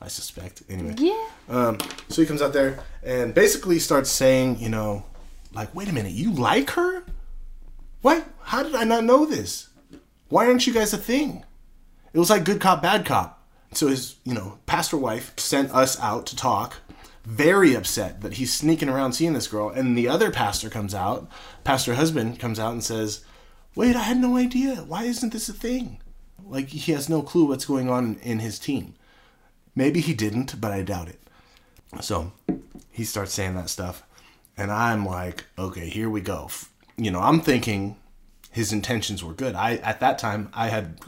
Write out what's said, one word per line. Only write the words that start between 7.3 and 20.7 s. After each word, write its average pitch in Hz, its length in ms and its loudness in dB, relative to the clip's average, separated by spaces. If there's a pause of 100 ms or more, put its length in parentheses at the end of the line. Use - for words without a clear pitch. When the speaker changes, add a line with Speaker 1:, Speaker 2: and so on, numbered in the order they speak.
Speaker 1:
What? 320 240 4 (160)
How 247 200 -2
did 302 120 -4
I 233 100 0
not 226 200 4
know 254 200 8
this? 156 440 -4 (600)
Why 202 180 4
aren't 247 200 4
you 233 80 0
guys 214 180 2
a 202 60 -2
thing?" 240 460 -2 (680)
It 156 60 4
was 170 120 6
like 202 140 6
good 180 160 2
cop, 180 220 4
bad 190 240 2
cop. 101 360 0 (300)
So - 160 2
his, 131 360 -2
you 127 100 -4
know, 98 320 -8
pastor 160 320 0
wife 120 400 -4
sent 139 360 0
us 131 240 4
out 113 280 -2
to - 100 -10
talk, 113 400 -2 (480)
very 147 500 6
upset 98 460 -4
that 101 140 -8
he's 123 180 -4
sneaking 156 380 2
around 135 240 0
seeing 165 180 0
this 123 160 -2
girl. 107 220 -4
And 127 260 0
the 120 120 2
other 180 220 2
pastor 110 380 -2
comes 104 260 -6